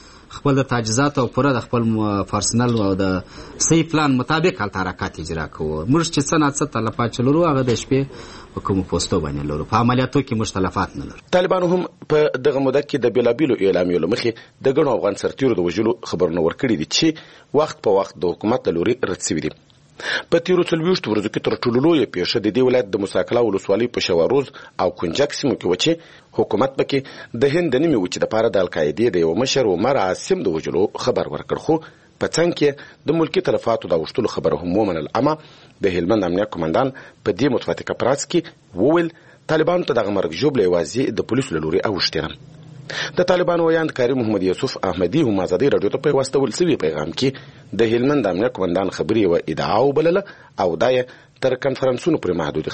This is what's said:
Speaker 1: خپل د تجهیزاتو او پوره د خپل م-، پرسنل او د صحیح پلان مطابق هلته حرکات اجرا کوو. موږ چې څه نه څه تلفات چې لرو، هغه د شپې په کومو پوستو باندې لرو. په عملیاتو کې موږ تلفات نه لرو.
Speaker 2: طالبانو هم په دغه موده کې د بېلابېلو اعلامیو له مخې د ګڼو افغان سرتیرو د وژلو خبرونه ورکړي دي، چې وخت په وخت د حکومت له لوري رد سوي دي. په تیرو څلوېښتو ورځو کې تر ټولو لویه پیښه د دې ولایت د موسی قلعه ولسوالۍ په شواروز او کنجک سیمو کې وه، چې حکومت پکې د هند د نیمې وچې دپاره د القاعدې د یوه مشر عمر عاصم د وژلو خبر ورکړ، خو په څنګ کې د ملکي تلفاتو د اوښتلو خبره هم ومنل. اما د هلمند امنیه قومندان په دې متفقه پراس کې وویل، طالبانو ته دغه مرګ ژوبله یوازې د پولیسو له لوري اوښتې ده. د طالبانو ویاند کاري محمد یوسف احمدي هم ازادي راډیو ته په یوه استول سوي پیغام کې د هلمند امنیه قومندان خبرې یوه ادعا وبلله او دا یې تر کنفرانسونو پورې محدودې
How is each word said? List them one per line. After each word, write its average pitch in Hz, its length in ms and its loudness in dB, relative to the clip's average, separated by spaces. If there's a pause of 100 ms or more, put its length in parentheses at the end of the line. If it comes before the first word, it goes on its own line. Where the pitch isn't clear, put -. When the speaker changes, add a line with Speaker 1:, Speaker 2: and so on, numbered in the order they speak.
(320)
Speaker 1:
خپل 143 240 0
د 135 120 4
تجهیزاتو 120 520 0
او 117 80 2
پوره 135 240 2
د 117 80 0
خپل 120 220 -2
م-، 107 460 0
پرسنل 113 420 0 (120)
او 98 120 2
د 92 280 0 (360)
صحیح 160 320 2
پلان 147 260 2
مطابق 160 460 0
هلته 98 180 -6
حرکات 90 380 -6
اجرا 80 280 -6
کوو. 78 380 -6
موږ 156 200 2 (100)
چې 147 140 0
څه 170 140 0
نه 143 80 2
څه 147 140 -2 (120)
تلفات 113 400 -2
چې - 40 -2
لرو، 143 280 4
هغه 135 140 2
د 123 200 2
شپې 135 180 0 (540)
په 95 60 -8
کومو 95 220 0
پوستو 87 380 -2
باندې 73 300 -4
لرو. 76 140 -4
په 110 120 -4
عملیاتو 123 440 2
کې - 200 -4
موږ 107 120 -4
تلفات 92 440 -4
نه 69 80 -10
لرو. - 160 -16 (100)
Speaker 2:
طالبانو 180 360 2
هم 180 160 0 (260)
په 151 280 4
دغه 135 220 0
موده 127 220 2
کې - 160 -4
د 117 100 2 (100)
بېلابېلو 120 440 2
اعلامیو 90 380 2
له 80 160 -2
مخې 117 160 -2 (340)
د 131 120 4
ګڼو 139 200 2
افغان 95 180 0 (100)
سرتیرو 117 300 0
د 87 60 -2
وژلو 95 420 0
خبرونه 87 380 -2
ورکړي 98 400 0
دي، 78 60 -6 (100)
چې 165 100 2 (540)
وخت - 240 -2
په 110 60 2
وخت 95 280 0
د 78 140 -6
حکومت 110 360 -2
له 87 60 2
لوري 90 300 0
رد 92 160 -4
سوي 85 200 -4
دي. 76 120 -6 (800)
په 165 80 4
تیرو 180 240 0
څلوېښتو 170 500 -2
ورځو 104 200 -2
کې 143 140 -4
تر 110 160 0
ټولو 120 220 0
لویه 160 300 4
پیښه 90 300 -2
د 107 120 2
دې 127 100 4
ولایت 123 240 2
د 104 120 -2
موسی 92 260 0
قلعه 120 180 2
ولسوالۍ 101 500 0
په 95 100 -4
شواروز 90 400 2 (340)
او 92 80 2 (120)
کنجک 92 380 -2
سیمو 120 160 0
کې - 120 -4
وه، 90 160 2
چې 160 100 2 (460)
حکومت 113 400 2
پکې - 200 0 (440)
د - 20 4 (100)
هند 175 180 0
د 131 100 2
نیمې 156 180 2
وچې 90 240 -4
دپاره 110 240 2
د 101 160 0
القاعدې 80 500 0
د - 100 2
یوه 82 180 2
مشر 135 300 2
عمر 113 320 2
عاصم 143 380 -2
د 104 120 0
وژلو 78 320 0 (180)
خبر - 240 0
ورکړ، - 360 -6
خو 160 120 2 (440)
په 98 60 -2
څنګ 170 320 2
کې 147 120 4 (360)
د 160 140 0
ملکي 160 200 0
تلفاتو 110 520 0
د - 80 2
اوښتلو - 360 -2
خبره 78 260 0
هم 90 160 0
ومنل. 90 280 0 (140)
اما 151 160 2 (460)
د 98 40 2 (120)
هلمند 92 260 2
امنیه 90 320 0
قومندان 92 360 0 (320)
په 110 80 -2
دې 123 200 0
متفقه 92 480 -4
پراس 117 260 0
کې 175 140 0 (340)
وویل، 165 380 2 (340)
طالبانو 160 380 2
ته 139 160 -2
دغه 101 180 0
مرګ 85 140 0
ژوبله 117 340 2
یوازې 87 440 0
د 107 100 -4
پولیسو 123 340 -2
له 78 60 -2
لوري 78 180 0
اوښتې 87 480 -2
ده. 78 40 -8 (840)
د 180 120 2
طالبانو 175 380 2
ویاند 165 300 2
کاري 127 180 2
محمد 107 280 0
یوسف 92 300 0 (120)
احمدي 92 380 0
هم 101 180 2
ازادي 90 340 2
راډیو 196 180 2
ته 135 60 0
په 151 140 0
یوه 135 80 4
استول 135 360 0
سوي 175 200 2
پیغام 78 360 -2
کې 123 160 0 (520)
د 113 120 4
هلمند 127 340 2
امنیه 95 300 0
قومندان 92 340 0
خبرې 82 260 -2
یوه 87 220 4 (100)
ادعا 78 300 0
وبلله 156 440 2 (380)
او 87 160 0
دا 117 140 2
یې 127 120 2 (380)
تر 131 140 0
کنفرانسونو 131 640 0
پورې 90 220 -2
محدودې 76 340 -4